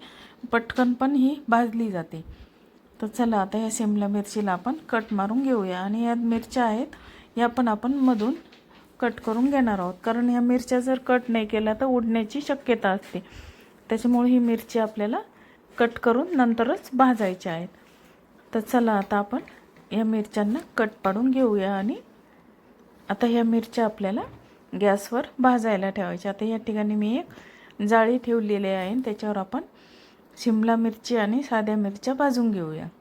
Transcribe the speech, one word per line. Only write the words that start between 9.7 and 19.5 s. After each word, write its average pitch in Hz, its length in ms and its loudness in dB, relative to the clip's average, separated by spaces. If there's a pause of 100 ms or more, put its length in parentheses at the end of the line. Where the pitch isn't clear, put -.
आहोत, 180 160 -4 (100)
कारण 240 240 0
ह्या 247 120 2
मिरच्या 247 400 2
जर 254 180 0
कट 254 300 2
नाही 226 180 0
केल्या 214 280 0
तर 214 100 -4
उडण्याची 233 560 0
शक्यता 247 500 -2
असते. 190 300 -4 (680)
त्याच्यामुळे 240 420 2
ही 254 80 6
मिरची 233 400 0
आपल्याला 214 420 -2 (580)
कट 233 120 4
करून 262 460 0
नंतरच 240 560 2
भाजायच्या 214 600 2
आहेत. 175 160 -8 (840)
तर 226 60 0
चला 233 320 2
आता 202 240 0
आपण 202 220 -2 (540)